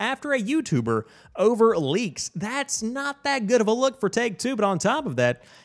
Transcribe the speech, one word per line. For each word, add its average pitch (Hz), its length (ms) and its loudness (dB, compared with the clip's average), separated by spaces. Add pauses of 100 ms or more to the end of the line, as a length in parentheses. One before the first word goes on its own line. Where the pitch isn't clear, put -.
after 262 320 -4
a 262 80 0
YouTuber 147 640 0 (340)
over 220 400 4
leaks. 160 580 -2
That's 247 480 -6
not 277 420 -6
that 269 220 -2
good 233 140 6
of 214 60 2
a 214 60 2
look 254 280 0
for 202 80 2
Take-Two, 233 480 -2
but 214 80 0
on 196 140 2
top 277 260 0
of 147 120 -6
that, 123 260 2 (220)